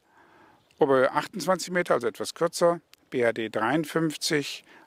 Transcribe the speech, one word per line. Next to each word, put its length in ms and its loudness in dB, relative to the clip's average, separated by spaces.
Oberhöhe 360 4
achtundzwanzig 580 -2
Meter, 240 0
also 120 0
etwas 280 -6
kürzer, 460 0
B 160 0
H 60 4
D 180 -4
dreiundfünfzig, 1160 -2